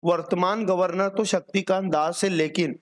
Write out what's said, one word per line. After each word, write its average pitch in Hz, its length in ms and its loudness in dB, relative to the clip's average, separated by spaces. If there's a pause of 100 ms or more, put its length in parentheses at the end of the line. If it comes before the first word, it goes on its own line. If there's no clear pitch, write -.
वर्तमान 180 600 0
गवर्नर 185 420 0
तो 196 160 -2
शक्तिकांत 190 680 0
दास 160 320 0
है, 196 60 2
लेकिन 156 520 0